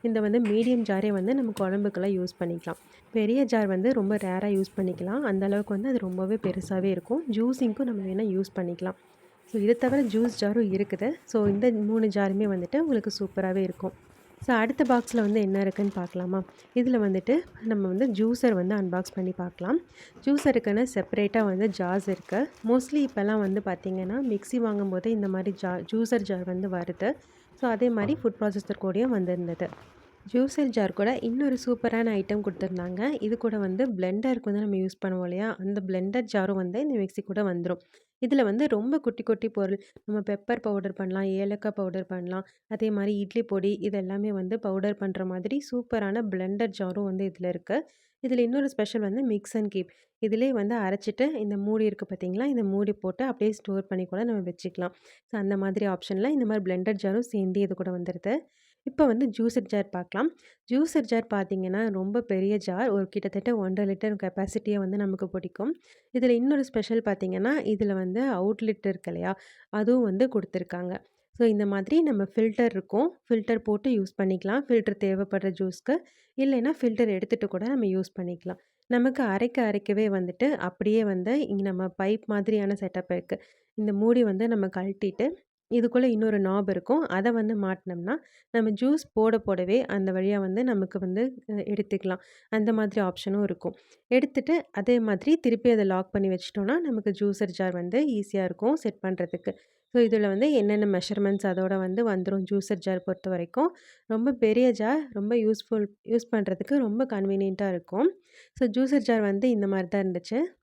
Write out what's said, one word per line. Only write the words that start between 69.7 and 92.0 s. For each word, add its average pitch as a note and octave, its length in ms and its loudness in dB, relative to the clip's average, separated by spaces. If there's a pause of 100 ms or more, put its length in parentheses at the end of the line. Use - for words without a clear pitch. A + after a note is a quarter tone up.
வந்து G#3 300 2
கொடுத்துருக்காங்க. F3+ 640 -4 (400)
So, A#3 100 4
இந்த G#3 180 4
மாதிரி G3 360 2
நம்ம A3+ 220 2
ஃபில்டர் A3 420 2
இருக்கும். A3+ 520 0 (120)
ஃபில்டர் A3+ 280 2
போட்டு G#3+ 320 -2
யூஸ் G3+ 340 0
பண்ணிக்கலாம். F#3+ 440 0
ஃபில்டர் G#3+ 360 2
தேவைப்படுற G3 580 0
ஜூஸ்க்கு. F#3+ 360 -2 (400)
இல்லைன்னா C4+ 320 2 (120)
ஃபில்டர் A3+ 260 2
எடுத்துட்டு G#3 400 -2
கூட G3 200 -4
நம்ம B3+ 180 0
யூஸ் F#3 360 -2
பண்ணிக்கலாம். F3+ 360 -8 (280)
நமக்கு B3+ 380 2
அரைக்க A#3 380 0
அரைக்கவே G#3 480 2
வந்துட்டு F3+ 340 0
அப்படியே G#3+ 600 2
வந்து G#3 440 0
இங்க G3 160 0
நம்ம F#3 300 -2 (100)
பைப் G#3+ 220 0
மாதிரியான G3+ 540 2
செட்டப் F#3 320 -6
இருக்கு. F3+ 300 -4 (320)
இந்த G#3+ 200 -2
மூடி A#3 300 4
வந்து G#3 240 2
நம்ம G#3 200 2
கழட்டிட்டு G3 600 -2 (440)
இதுக்குள்ள A#3+ 300 4
இன்னொரு A3 360 2
நாப் G3 300 2
இருக்கும். G3 320 0
அதை G3 300 0
வந்து A3 300 0
மாட்டினோம்னா F#3 540 -4 (360)
நம்ம A3+ 180 2 (120)
ஜூஸ் C#4+ 220 2 (100)
போட A3 320 4
போடவே F#3+ 360 2
அந்த F#3+ 300 -2
வழியா G3 280 0
வந்து F#3+ 240 -2
நமக்கு G3 360 -2
வந்து, G3+ 340 -2 (160)
அ, G#3+ 40 -6
எடுத்துக்கலாம். G3 640 -4 (300)